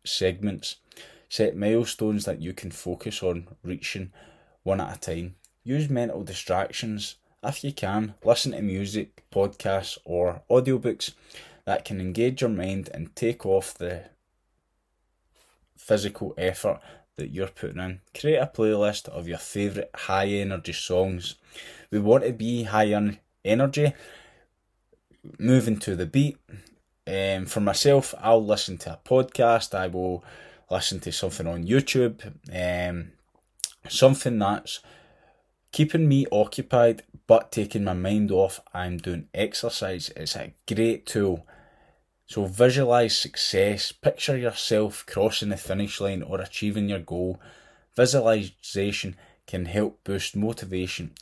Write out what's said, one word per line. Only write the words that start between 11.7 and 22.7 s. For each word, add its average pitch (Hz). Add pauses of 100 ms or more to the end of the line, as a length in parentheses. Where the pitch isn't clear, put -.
can 98
engage 110
your 123
mind 95
and 80
take 120
off 95
the 87 (1700)
physical 104
effort 90 (380)
that 73
you're 92
putting -
in. 92 (180)
Create 151
a 135
playlist 104
of 85
your 85
favourite 101
high 98
energy 98
songs. 90 (560)
We 107
want 110
to 123
be 117
high 107